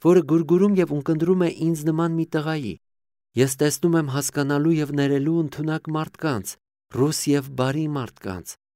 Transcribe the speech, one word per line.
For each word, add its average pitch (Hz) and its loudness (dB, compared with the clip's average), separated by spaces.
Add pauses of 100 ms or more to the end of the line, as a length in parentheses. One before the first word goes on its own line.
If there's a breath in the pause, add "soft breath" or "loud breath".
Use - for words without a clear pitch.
որը 175 6
գուրգուրում 170 2
և 170 0
ունկնդրում 165 0
է 170 2
ինձ 160 0
նման 165 0
մի 165 -2
տղայի։ 151 -4 (640)
Ես 131 2
տեսնում 151 2
եմ 156 0
հասկանալու 143 0
և 147 -2
ներելու 143 0
ընդունակ 156 -4
մարդկանց, 156 -4 (380)
ռուս 143 0
և 143 0
բարի 135 -2
մարդկանց, 107 -8 (220)